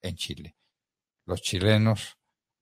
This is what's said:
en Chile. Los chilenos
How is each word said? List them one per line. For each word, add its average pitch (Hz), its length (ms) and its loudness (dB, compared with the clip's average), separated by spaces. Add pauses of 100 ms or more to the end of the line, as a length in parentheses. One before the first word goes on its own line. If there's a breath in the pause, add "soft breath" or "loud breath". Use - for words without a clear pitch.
en 90 160 -8
Chile. - 400 -12 (720)
Los 92 160 -4
chilenos 107 760 2 (440)